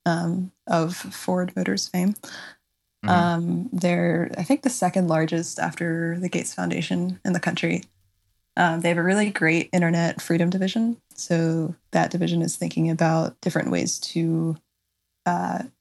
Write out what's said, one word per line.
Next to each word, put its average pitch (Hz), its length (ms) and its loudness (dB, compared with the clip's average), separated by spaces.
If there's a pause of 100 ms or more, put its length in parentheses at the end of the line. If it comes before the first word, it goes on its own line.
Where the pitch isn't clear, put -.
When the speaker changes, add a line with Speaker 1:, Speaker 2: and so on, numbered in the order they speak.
Speaker 1:
um, 175 460 -2 (160)
of 170 280 0
Ford 185 600 -4
Motors 185 320 -2
fame. 185 260 0 (920)
Speaker 2:
Mm-hmm. 202 40 2
Speaker 1:
Um, 175 600 2
they're, 175 680 2
I 175 60 -4
think, 277 200 2
the 262 60 0
second 180 380 0
largest 160 520 0
after 165 600 -2
the 180 100 -2
Gates - 240 -4
Foundation 180 720 -2
in 185 100 0
the 175 60 0
country. 170 440 -2 (720)
Um, 170 240 4
they 170 80 2
have 170 80 2
a 170 60 2
really 208 260 2
great 165 420 2
internet 170 500 2
freedom 170 280 2
division. 190 480 0 (180)
So 165 600 0 (160)
that 165 200 2
division 175 300 0
is 170 140 -2
thinking 165 340 0
about 160 520 2
different - 300 -2
ways - 280 -2
to, 165 580 0 (680)
uh, 175 380 -2 (180)